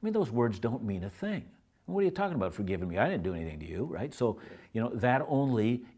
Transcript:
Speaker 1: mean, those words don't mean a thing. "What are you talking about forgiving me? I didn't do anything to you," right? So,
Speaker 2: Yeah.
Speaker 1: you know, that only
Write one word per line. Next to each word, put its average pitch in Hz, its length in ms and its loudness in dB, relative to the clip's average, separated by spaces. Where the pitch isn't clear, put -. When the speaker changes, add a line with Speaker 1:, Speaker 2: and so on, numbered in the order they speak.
Speaker 1:
mean, 220 80 0
those 190 160 2
words 113 300 2
don't 117 240 -2
mean 98 220 -2
a 98 40 -6
thing. 202 360 -6
"What 190 160 0
are - 20 4
you 180 80 4
talking 190 240 -2
about 92 180 0
forgiving 92 360 -2
me? 85 80 -2
I 107 120 4
didn't - 140 -2
do 92 100 0
anything 80 260 -6
to 78 60 -8
you," 90 200 -4
right? 143 280 -6
So, 110 280 0
Speaker 2:
Yeah. - 160 -18
Speaker 1:
you 113 80 0
know, 120 140 0
that 123 320 4
only 123 580 2